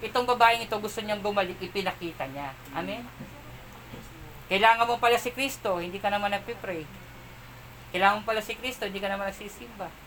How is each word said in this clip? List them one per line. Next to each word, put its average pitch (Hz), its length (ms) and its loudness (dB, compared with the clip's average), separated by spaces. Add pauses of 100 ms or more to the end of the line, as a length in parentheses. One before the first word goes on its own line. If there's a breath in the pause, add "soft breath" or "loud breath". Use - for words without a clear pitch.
Itong 247 160 0
babaeng 233 400 6
ito, 220 160 -2
gusto 214 240 -4
niyang 214 160 -2
gumaling, 196 400 0
ipinakita 175 720 -4
niya. 139 240 -8 (240)
Amen? 202 240 -4 (1400)
Kailangan 226 400 8
mo 240 160 2
pala 240 160 8
si 240 160 -2
Kristo, 226 480 0
hindi 180 160 -6
ka 202 160 2
naman 202 160 2
nagpipray. 196 560 -4 (1040)
Kailangan 202 320 6
mo - 0 -
pala 220 160 2
si 214 160 -6
Kristo, 247 320 -4
hindi 196 160 -4
ka - 80 0
naman 196 160 -2
nagsisimba. 208 640 -10 (140)